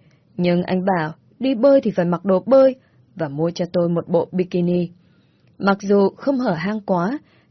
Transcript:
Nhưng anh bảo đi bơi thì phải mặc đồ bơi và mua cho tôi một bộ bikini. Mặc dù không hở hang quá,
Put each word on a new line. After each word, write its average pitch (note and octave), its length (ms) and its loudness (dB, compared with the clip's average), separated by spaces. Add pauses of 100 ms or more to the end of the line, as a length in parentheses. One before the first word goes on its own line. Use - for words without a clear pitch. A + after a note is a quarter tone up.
(380)
Nhưng F3 260 0
anh F#3 220 -4
bảo E3 280 -2 (260)
đi C4+ 160 -2
bơi C4+ 260 4
thì A3+ 100 -2
phải F3 140 -2
mặc F3 200 -2
đồ F#3+ 200 0
bơi C4 300 4 (400)
và D#3 140 -6
mua D#3 220 -4
cho E3+ 220 -6
tôi F3 160 0
một E3+ 180 -4
bộ E3 240 0
bikini. F3 580 -2 (680)
Mặc G3 240 0
dù G3+ 360 2
không C#4 200 -2
hở B3 160 -2
hang G3 280 -6
quá, G3 380 -2 (320)